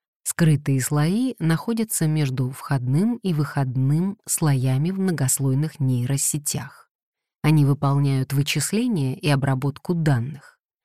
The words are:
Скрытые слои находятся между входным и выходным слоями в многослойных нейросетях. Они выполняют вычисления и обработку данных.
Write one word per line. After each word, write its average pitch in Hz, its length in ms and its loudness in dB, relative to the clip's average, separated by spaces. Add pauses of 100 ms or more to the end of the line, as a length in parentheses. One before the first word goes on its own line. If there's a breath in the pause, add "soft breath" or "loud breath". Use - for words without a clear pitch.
(240)
Скрытые 143 560 2
слои 170 580 0
находятся 175 680 -2
между 135 440 0
входным 143 680 0
и 185 140 -2
выходным 143 920 0
слоями 135 640 0
в 190 80 -6
многослойных 139 840 0
нейросетях. 131 1080 -4 (520)
Они 151 220 6
выполняют 139 680 2
вычисления 147 800 0
и - 140 -6
обработку 139 680 0
данных. 143 600 -2 (300)